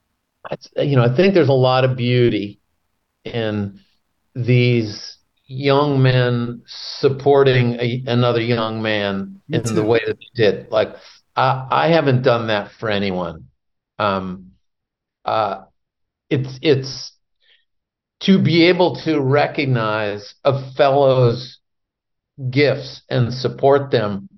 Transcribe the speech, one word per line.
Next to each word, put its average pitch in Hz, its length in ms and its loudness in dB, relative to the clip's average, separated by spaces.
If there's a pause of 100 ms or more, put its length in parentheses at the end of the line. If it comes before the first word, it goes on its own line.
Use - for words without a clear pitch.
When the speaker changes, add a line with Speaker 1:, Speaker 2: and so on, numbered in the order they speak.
(480)
Speaker 1:
I, - 340 -8
you 143 140 0
know, 123 60 6
I 120 140 2
think 196 180 4
there's 156 140 4
a 139 40 2
lot 127 320 2
of 131 120 0
beauty 120 640 0 (640)
in 104 560 -6 (560)
these 120 800 0 (300)
young 139 560 2
men 123 640 0
supporting 131 1120 2
a, 123 260 -4
another 120 340 2
young 113 420 -2
man 101 680 -4
Speaker 2:
Me 143 100 -2
Speaker 1:
in 117 60 -4
the 113 180 -6
Speaker 2:
too. - 20 -2
Speaker 1:
way 117 220 2
that 107 120 -6
they - 160 -20
did. 104 360 0
Like, 110 240 -2 (420)
I, 131 340 0
I 143 180 0
haven't 139 340 2
done 117 260 0
that 104 240 -4
for 113 180 -6
anyone. 90 560 -4 (520)
Um, 95 540 -4 (720)
uh, 110 380 -4 (680)
it's, - 340 -4
it's - 500 -2 (1080)
to 190 220 2
be 160 220 4
able 175 400 2
to 156 160 0
recognize 117 1120 -2 (100)
a 131 280 -2
fellow's 135 840 2 (920)
gifts 131 580 -2
and 123 240 -2
support 135 600 0
them 101 460 -2